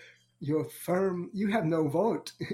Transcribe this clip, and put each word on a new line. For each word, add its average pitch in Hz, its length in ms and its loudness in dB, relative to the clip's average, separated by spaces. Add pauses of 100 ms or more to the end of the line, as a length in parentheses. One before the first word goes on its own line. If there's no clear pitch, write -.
(400)
your 151 260 0
firm, 180 680 -2
you 208 140 0
have 196 180 2
no 160 220 2
vote 165 460 0 (200)